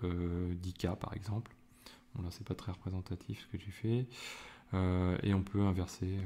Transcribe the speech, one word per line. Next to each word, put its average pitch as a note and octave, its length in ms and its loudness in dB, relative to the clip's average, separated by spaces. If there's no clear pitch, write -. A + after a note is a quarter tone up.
euh, F2 520 0
dix F2+ 180 -4
K, F2+ 200 0
par - 200 -6
exemple. G#2 400 -4
Bon, F2 80 -4
là, F2 80 -4
c'est G2+ 160 -10
pas - 80 -2
très - 180 -6
représentatif F#2 680 -6
ce - 40 -18
que - 120 -6
j'ai G2 120 -10
fait. A#2+ 380 0
Euh, F2+ 520 4
et G2 100 6
on F#2+ 80 6
peut G2+ 200 2
inverser, F#2 640 2